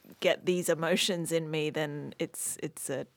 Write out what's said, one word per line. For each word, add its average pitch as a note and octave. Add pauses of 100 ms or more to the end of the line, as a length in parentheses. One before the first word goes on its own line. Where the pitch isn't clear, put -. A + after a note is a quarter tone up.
(200)
get -
these F3
emotions E3
in E3
me, D3+
then D3
it's, -
it's -
a, C#3